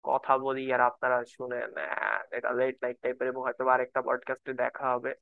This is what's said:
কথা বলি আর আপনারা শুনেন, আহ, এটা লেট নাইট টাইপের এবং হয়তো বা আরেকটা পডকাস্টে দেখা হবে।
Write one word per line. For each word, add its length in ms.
কথা 340
বলি 360
আর 60
আপনারা 460
শুনেন, 520
আহ, 580
এটা 180
লেট 300
নাইট 180
টাইপের 260
এবং 140
হয়তো 240
বা 80
আরেকটা 280
পডকাস্টে 520
দেখা 400
হবে। 280